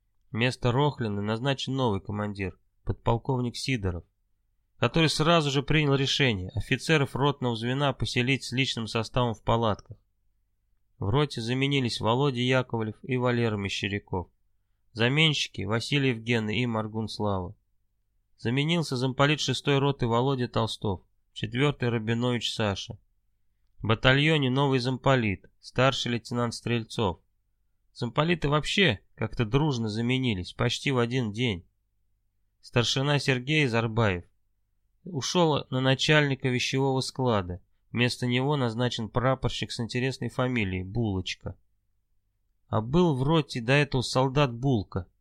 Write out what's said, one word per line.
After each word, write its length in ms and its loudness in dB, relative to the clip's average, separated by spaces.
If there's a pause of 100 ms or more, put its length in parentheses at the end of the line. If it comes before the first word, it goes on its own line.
(320)
Вместо 420 0
Рохлина 480 0
назначен 520 -2
новый 280 0
командир, 580 -6 (240)
подполковник 720 -2
Сидоров, 480 -4 (720)
который 320 2
сразу 420 2
же 140 0
принял 320 2
решение 540 0
офицеров 640 0
ротного 400 0
звена 380 -2
поселить 500 -2
с 80 -10
личным 360 -2
составом 480 0
в 60 -18
палатках. 540 0 (1040)
В 80 -4
роте 320 0
заменились 640 0
Володя 400 2
Яковлев 640 0
и 120 -2
Валера 400 2
Мещеряков. 720 -4 (640)
Заменщики 680 0
Василий 480 0
Евгений 540 0
и 20 -2
Маргун 420 -4
Слава. 480 -4 (840)
Заменился 560 0
замполит 440 2
шестой 380 0
роты 300 0
Володя 400 2
Толстов, 540 -2 (320)
четвертый 560 -2
Рабинович 640 0
Саша. 460 -4 (800)
В 80 -8
батальоне 640 2
новый 300 2
замполит, 800 0
старший 540 0
лейтенант 420 -2
Стрельцов. 640 -2 (760)
Замполиты 560 -2
вообще 500 2 (140)
как-то 320 -2
дружно 420 0
заменились, 640 -2
почти 360 -2
в 80 2
один 340 0
день. 320 -2 (960)
Старшина 580 0
Сергей 480 2
Зарбаев 560 2 (800)
ушел 640 0
на 100 -2
начальника 720 2
вещевого 520 0
склада. 600 -2 (300)
Вместо 340 0
него 320 0
назначен 520 -2
прапорщик 640 -2
с 80 -8
интересной 500 -4
фамилией 540 -2
"Булочка". 720 -4 (1120)
А 120 0
был 340 4
в 80 0
роте 380 0
до 100 0
этого 300 2
солдат 520 2
Булка, 540 -2 (140)